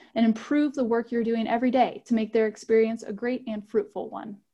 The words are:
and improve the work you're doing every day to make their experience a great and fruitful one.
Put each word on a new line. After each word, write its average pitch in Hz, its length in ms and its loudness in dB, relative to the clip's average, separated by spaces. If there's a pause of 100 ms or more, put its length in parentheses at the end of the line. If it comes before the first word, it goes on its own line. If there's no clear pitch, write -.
(140)
and 233 100 4
improve 285 500 2
the 269 100 0
work 233 260 -2
you're 233 140 0
doing 226 240 0
every 240 220 2
day 233 340 2
to 240 100 0
make 220 180 0
their 220 140 2
experience 226 560 0
a - 100 -10
great 247 360 -6
and 208 180 -8
fruitful - 420 -4
one. 208 280 -12 (180)